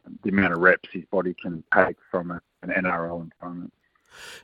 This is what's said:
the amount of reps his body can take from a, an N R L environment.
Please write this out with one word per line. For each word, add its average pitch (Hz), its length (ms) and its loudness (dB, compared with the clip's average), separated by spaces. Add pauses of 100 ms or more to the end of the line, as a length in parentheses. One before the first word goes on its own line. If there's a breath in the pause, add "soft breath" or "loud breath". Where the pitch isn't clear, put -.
(240)
the 101 60 -2
amount 95 240 4
of 85 60 -2
reps 90 340 6
his 90 180 -8
body 92 300 -2
can 82 220 -8 (120)
take 90 220 4 (120)
from 87 220 -4
a, 85 100 -10 (200)
an 90 100 -8
N 90 140 0
R 85 220 -2
L 85 140 -8
environment. 87 520 -12 (720 loud breath)